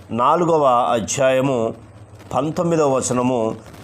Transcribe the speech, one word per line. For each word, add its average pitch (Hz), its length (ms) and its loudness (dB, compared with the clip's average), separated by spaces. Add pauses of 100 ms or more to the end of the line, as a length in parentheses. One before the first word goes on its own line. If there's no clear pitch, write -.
(120)
నాలుగవ 156 540 2 (260)
అధ్యాయము 131 840 0 (600)
పంతొమ్మిదవ 156 640 0
వచనము 123 600 -2 (280)